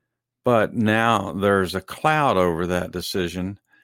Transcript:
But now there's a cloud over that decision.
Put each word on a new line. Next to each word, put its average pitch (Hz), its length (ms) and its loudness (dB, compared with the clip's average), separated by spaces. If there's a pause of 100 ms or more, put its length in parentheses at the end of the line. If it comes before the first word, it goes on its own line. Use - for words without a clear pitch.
(440)
But 113 300 2
now 110 580 2
there's 95 420 0
a 92 60 -2
cloud 151 560 0
over 90 300 2
that 87 260 -4
decision. 90 680 -6 (260)